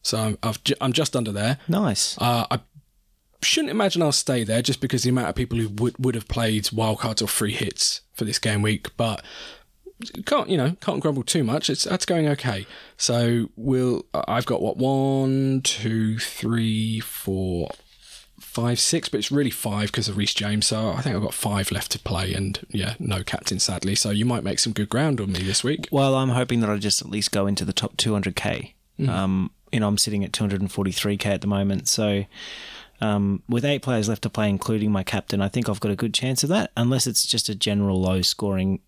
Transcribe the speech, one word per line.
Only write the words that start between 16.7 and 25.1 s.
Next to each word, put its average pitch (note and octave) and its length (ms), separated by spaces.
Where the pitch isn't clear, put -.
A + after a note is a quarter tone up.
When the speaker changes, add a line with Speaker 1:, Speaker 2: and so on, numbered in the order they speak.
Speaker 1:
four, F#2+ 720
five, A#2+ 400
six, - 300
but A#2+ 100
it's G#2 120
really C#3 180
five G#2 420
'cause G#2+ 160
of G2+ 100
Reece G#2 160
James. G#2+ 340
So A2 240
I C#3 100
think B2 140
I've G#2 60
got - 120
five G2+ 380
left - 220
to - 60
play F#2+ 340
and, G2 260
yeah, G2+ 300
no F#2+ 240
captain, - 360
sadly. F#2+ 360
So G#2+ 160
you G#2 140
might A#2+ 180
make - 160
some A2+ 140
good G#2 160
ground C3+ 320